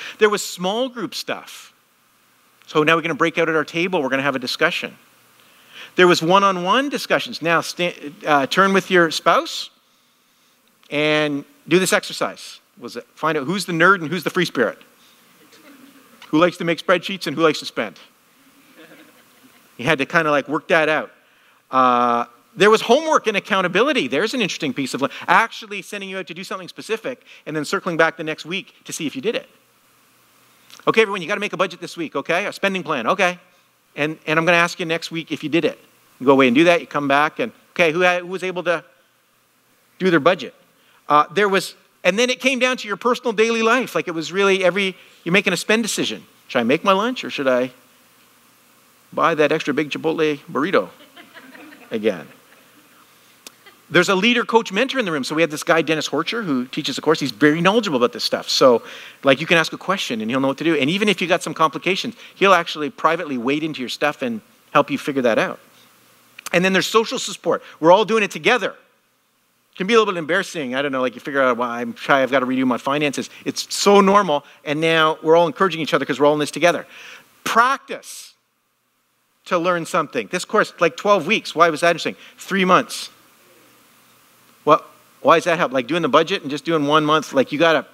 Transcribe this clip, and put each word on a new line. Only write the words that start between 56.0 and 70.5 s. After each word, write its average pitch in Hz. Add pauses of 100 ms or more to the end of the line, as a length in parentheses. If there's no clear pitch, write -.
Horcher, 165
who 131
teaches 135
a -
course. 156
He's 143
very 151
knowledgeable 196
about 117
this 110
stuff. -
So, 127 (420)
like, 139
you 160
can 170
ask 160
a -
question 185
and 110
he'll 135
know 135
what 135
to 151
do. 165
And 139
even 202
if 190
you 180
got 165
some 165
complications, 160 (180)
he'll 190
actually 160
privately 156
wade 135
into 151
your 117
stuff 147
and 117 (300)
help 147
you 143
figure 135
that 117
out. 165 (920)
And 180
then 190
there's 185
social 226
support. 170 (180)
We're 160
all 202
doing 214
it 190
together. 190
It -
can 185
be 208
a 226
little 202
bit 180
embarrassing. 165